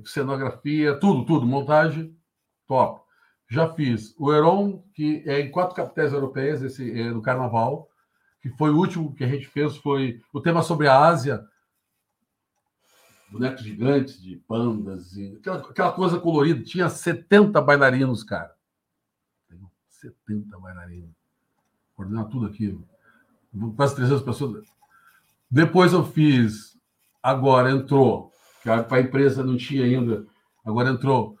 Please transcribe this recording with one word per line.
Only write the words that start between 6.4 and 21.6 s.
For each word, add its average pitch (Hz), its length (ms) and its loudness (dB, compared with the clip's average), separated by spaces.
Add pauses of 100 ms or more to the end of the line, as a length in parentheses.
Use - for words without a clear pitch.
esse, 131 280 -8 (100)
é, 120 100 -4
no 117 120 -6
Carnaval, 127 680 -2 (520)
que - 100 -12
foi 151 200 0
o 147 80 4
último 165 360 -2
que 135 100 -6
a 123 40 -2
gente 139 180 -6
fez, 147 300 -4
foi 135 440 -4 (120)
o 143 80 -8
tema 165 220 0
sobre 151 260 0
a 131 100 8
Ásia, 143 460 2 (1900)
bonecos 117 320 -4
gigantes 123 600 -2
de 92 140 -16
pandas, 101 800 -6
e 101 200 -14
aquela, 185 220 -8
aquela - 340 -2
coisa 175 280 -2
colorida, 151 420 2
tinha 175 260 -4
setenta 190 720 2
bailarinos, 135 600 2
cara. 82 320 -10 (1300)
Setenta 104 680 -14
bailarinos. 87 520 -20 (840)